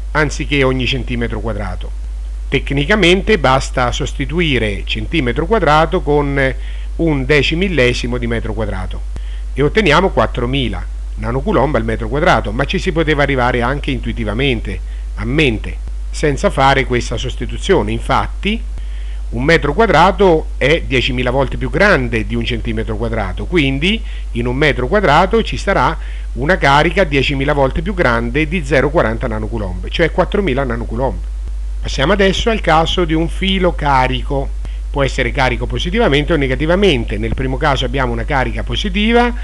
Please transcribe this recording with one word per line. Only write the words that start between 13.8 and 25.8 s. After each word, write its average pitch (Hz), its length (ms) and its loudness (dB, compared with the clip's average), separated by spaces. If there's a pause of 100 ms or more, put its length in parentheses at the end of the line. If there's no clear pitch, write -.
intuitivamente, 110 880 -2 (360)
a 101 100 -6
mente, 120 500 0 (360)
senza 151 400 -2
fare 135 340 4
questa 120 320 -2
sostituzione. 113 760 0
Infatti 131 680 -2 (680)
un 117 120 -4
metro 143 300 2
quadrato 180 760 4 (100)
è 151 280 2
diecimila 123 440 0
volte 127 260 0
più 123 140 -2
grande 127 560 2
di 107 80 -4
un 117 100 0
centimetro 110 540 -2
quadrato, 110 480 -4
quindi 170 540 2 (320)
in 117 140 -2
un 123 100 -2
metro 131 300 2
quadrato 185 560 4
ci - 140 -4
sarà 160 400 0 (380)